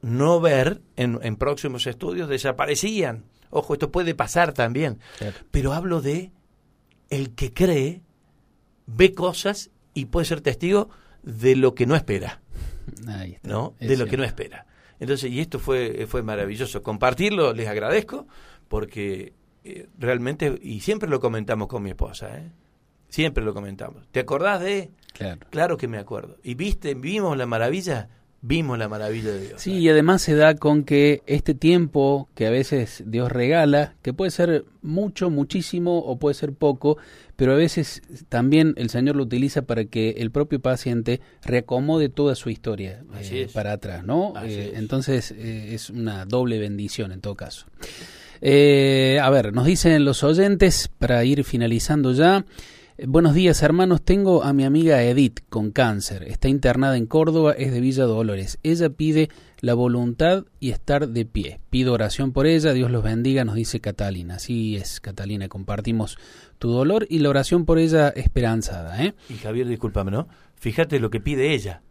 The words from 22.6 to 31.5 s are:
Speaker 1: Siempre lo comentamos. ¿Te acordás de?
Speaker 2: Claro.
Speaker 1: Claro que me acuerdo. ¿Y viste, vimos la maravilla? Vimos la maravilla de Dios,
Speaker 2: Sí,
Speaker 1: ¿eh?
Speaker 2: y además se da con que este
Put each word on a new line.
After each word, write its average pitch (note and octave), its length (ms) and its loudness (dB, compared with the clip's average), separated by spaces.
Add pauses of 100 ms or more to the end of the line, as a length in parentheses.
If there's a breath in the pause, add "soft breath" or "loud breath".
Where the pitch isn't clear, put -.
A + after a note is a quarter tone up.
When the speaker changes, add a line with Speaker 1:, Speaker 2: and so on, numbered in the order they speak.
Speaker 1:
Siempre C#3 340 -2
lo G#2+ 100 -4
comentamos. G2+ 580 -14
¿Te B2+ 100 -2
acordás F3 400 -2
de? G3 300 -6 (220)
Speaker 2:
Claro. - 360 -12
Speaker 1:
Claro D#3+ 280 -2
que B2+ 100 -6
me A2+ 100 -8
acuerdo. G2+ 460 -12
¿Y B2 120 -10
viste, D#3 400 -4
vimos E3 420 -4
la B2+ 80 -4
maravilla? B2 640 -4 (380 soft breath)
Vimos C#3 300 0
la A2 100 -4
maravilla G#2+ 440 -6
de G2 160 -8
Dios, - 140 -16
Speaker 2:
Sí, F#3 120 -6
Speaker 1:
¿eh? F#3 60 0
Speaker 2:
y E3 100 6
además D#3 320 6
se D3+ 140 0
da D#3 200 6
con D3 280 2
que C#3+ 420 4
este D3+ 300 0